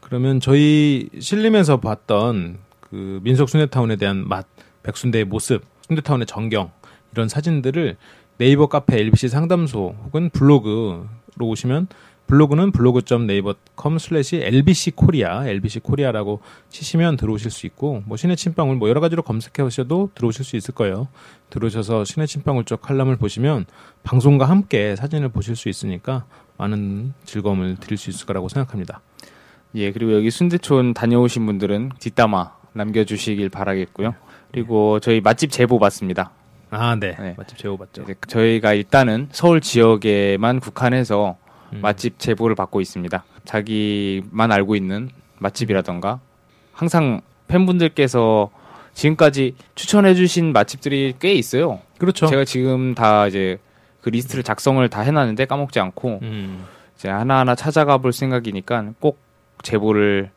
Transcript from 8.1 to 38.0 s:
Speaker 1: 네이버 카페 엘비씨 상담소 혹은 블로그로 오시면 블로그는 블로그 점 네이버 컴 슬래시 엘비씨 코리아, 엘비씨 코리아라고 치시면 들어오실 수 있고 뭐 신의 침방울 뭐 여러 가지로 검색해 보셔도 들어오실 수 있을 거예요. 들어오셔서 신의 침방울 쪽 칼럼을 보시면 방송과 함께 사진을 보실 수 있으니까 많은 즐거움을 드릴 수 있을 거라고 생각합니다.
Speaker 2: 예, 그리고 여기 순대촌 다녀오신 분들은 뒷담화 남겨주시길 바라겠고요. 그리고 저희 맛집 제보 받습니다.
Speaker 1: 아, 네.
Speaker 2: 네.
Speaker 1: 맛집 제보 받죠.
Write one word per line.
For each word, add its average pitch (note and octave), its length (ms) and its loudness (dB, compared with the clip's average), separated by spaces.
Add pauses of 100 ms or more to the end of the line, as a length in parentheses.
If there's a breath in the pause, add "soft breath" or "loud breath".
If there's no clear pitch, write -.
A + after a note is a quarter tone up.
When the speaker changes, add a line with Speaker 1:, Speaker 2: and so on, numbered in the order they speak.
Speaker 1:
네이버 C#3 280 6
카페 C#3 320 0
엘비씨 A2 300 2
상담소 C#3 680 -2 (100)
혹은 D#3 260 -4
블로그로 A2 760 2 (340)
오시면 B2 480 -2 (380 soft breath)
블로그는 D3+ 440 4
블로그 B2 320 4
점 A#2 240 0
네이버 G2+ 280 -2 (220)
컴 D#3+ 220 -2
슬래시 D#3 440 -2
엘비씨 C#3+ 500 4
코리아, A#2+ 540 2
엘비씨 G#2 340 -6
코리아라고 A2 600 -4 (300 loud breath)
치시면 E3 460 -2
들어오실 A2 340 -4
수 - 160 -14
있고 B2+ 400 -6
뭐 A2 100 -10
신의 F3 200 0
침방울 D#3 400 -2
뭐 A2 120 0
여러 B2+ 120 2
가지로 E3 220 0
검색해 A2+ 420 -6
보셔도 C#3 500 -4
들어오실 A#2+ 300 -4
수 - 120 -8
있을 A2 180 -8
거예요. G#2 340 -2 (420 loud breath)
들어오셔서 A2 540 -2
신의 D#3 240 -4
침방울 C3+ 360 -2
쪽 - 180 -6
칼럼을 C3+ 340 0
보시면 A2 500 -2 (380 soft breath)
방송과 C3+ 440 4
함께 C3 480 2
사진을 D3 340 -4
보실 A2 260 -6
수 - 120 -8
있으니까 A2+ 560 -6 (320 soft breath)
많은 G#2 580 -6 (100)
즐거움을 F#2+ 560 -4
드릴 G#2 180 -8
수 - 120 -12
있을 F#2 160 -14
거라고 F#2+ 220 -6
생각합니다. G#2 520 -8 (720 loud breath)
Speaker 2:
예, G2+ 180 -4
그리고 A2 220 0
여기 G#2+ 160 2
순대촌 C#3 640 2
다녀오신 A#2+ 520 2
분들은 G#2 520 -2
뒷담화 G#2 540 0 (220)
남겨주시길 G#2 760 -2
바라겠고요. G2 640 -4 (380 soft breath)
그리고 G#2+ 480 2
저희 A2+ 200 2
맛집 A#2+ 300 2
제보 B2 300 2
받습니다. G2 500 0 (400)
Speaker 1:
아, A2+ 300 -2
네. F#2 180 -6
Speaker 2:
네. F#2+ 180 -10
Speaker 1:
맛집 - 220 -20
제보 G2+ 180 -8
받죠. F#2+ 260 -16